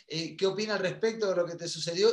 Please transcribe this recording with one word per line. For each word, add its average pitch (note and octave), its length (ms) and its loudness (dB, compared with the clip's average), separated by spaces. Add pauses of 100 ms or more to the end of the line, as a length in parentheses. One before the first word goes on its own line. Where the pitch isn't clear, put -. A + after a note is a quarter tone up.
eh, D#3+ 300 -6
qué F#3+ 100 0
opina G#3 280 0
al F#3+ 40 0
respecto G3 500 0
de F3+ 60 2
lo E3+ 100 2
que D#3 100 -6
te E3+ 120 -10
sucedió E3+ 460 2